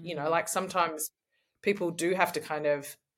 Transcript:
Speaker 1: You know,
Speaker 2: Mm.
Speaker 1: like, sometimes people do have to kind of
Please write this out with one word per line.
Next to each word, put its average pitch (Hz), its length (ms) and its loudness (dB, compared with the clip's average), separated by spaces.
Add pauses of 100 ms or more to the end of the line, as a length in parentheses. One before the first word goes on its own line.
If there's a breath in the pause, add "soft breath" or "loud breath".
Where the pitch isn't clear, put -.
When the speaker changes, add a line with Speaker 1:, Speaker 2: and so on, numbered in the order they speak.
Speaker 1:
You 165 140 -8
know, 143 100 -4
Speaker 2:
Mm. 156 60 2
Speaker 1:
like, 165 180 2
sometimes 180 640 0 (520)
people 180 280 2
do 170 240 0
have 180 180 4
to 156 80 0
kind 151 260 -4
of 143 300 0 (220)